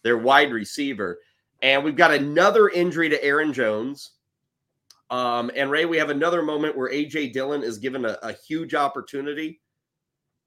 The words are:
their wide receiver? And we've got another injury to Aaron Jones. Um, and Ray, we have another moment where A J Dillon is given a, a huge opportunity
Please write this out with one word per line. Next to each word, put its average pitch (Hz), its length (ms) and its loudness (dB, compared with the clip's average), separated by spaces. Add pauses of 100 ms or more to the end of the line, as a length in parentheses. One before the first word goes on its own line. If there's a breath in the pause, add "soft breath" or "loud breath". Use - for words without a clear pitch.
their 117 140 4
wide 135 340 6
receiver? 107 680 -6 (420 soft breath)
And 135 240 2
we've 151 100 -2
got 165 160 6
another 170 600 4
injury 170 400 0
to 139 120 0
Aaron 147 300 0
Jones. 120 600 -4 (1000)
Um, 120 440 -2
and 139 160 -2
Ray, 156 140 0
we 165 140 0
have 151 100 0
another 165 320 2
moment 151 340 -2
where 131 160 -4
A 147 140 -2
J 143 240 -4
Dillon 135 340 -4
is 113 140 -6
given 127 300 -6
a, 107 160 -4
a 113 100 -8
huge 160 420 -8
opportunity 143 840 -6 (880)